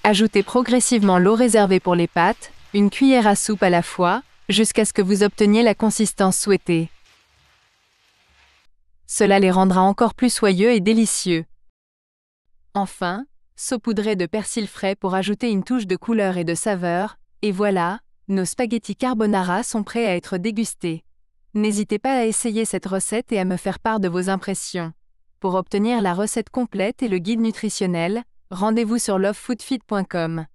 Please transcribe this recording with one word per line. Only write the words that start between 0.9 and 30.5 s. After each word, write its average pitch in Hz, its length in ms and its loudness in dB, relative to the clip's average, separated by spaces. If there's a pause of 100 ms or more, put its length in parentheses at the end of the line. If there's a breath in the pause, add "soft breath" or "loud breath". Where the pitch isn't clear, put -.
l'eau 196 160 4
réservée 208 460 4
pour 180 140 0
les 170 120 2
pâtes, - 460 -2 (200)
une 202 160 4
cuillère 262 380 4
à 202 80 4
soupe - 260 -2
à 190 80 4
la 175 120 4
fois, 185 420 -2 (240)
jusqu'à 214 380 2
ce - 80 -6
que 208 80 0
vous 190 200 2
obteniez 208 420 4
la 214 120 4
consistance 202 640 0
souhaitée. 175 520 0 (2250)
Cela 196 320 2
les 190 140 4
rendra 185 300 4
encore 202 340 2
plus 247 180 0
soyeux 202 380 2
et 226 80 4
délicieux. 208 640 0 (1300)
Enfin, 196 520 -4 (320)
saupoudrez 214 580 -2
de 180 100 -2
persil 214 400 -4
frais 196 300 -4
pour 185 180 -4
ajouter 202 380 -2
une 190 140 0
touche 240 220 -2
de 185 100 -2
couleur 202 400 -2
et 170 80 -4
de 170 100 -2
saveur, 180 640 -4 (240)
et 208 100 0
voilà, 190 480 0 (300)
nos 190 160 0
spaghettis 233 500 -4
carbonara 208 640 0
sont 220 220 -6
prêts 233 220 -4
à 185 100 0
être 180 220 -6
dégustés. 196 680 -6 (520)
N'hésitez 208 440 0
pas 269 160 -2
à 240 100 0
essayer 220 400 -2
cette 190 220 -6
recette 190 440 -4
et 208 80 0
à 185 60 -2
me 180 120 -2
faire 196 200 -6
part 220 220 -2
de 190 80 0
vos 180 200 -2
impressions. 185 640 -6 (480)
Pour 185 140 -2
obtenir 208 480 0
la 180 140 0
recette 214 340 -4
complète 226 540 -4
et 240 40 -2
le 185 120 0
guide 226 220 -2
nutritionnel, 202 840 -2 (260)
rendez-vous 220 480 0
sur 196 220 -2
love 202 180 0
food - 240 -6
fit 262 160 -4
point 202 260 -4
com. 165 520 -6